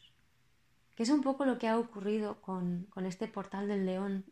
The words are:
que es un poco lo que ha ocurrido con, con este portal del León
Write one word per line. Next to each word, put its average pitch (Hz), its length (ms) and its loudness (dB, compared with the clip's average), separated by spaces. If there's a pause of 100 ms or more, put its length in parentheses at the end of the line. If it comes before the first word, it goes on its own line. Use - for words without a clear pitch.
(960)
que 226 80 0
es 226 60 0
un 294 120 6
poco 269 240 0
lo 247 120 4
que 233 120 0
ha 226 100 4
ocurrido 208 600 -2
con, 180 480 -2
con 185 160 -6
este 185 220 -4
portal 202 400 -6
del 202 180 0
León 190 460 -2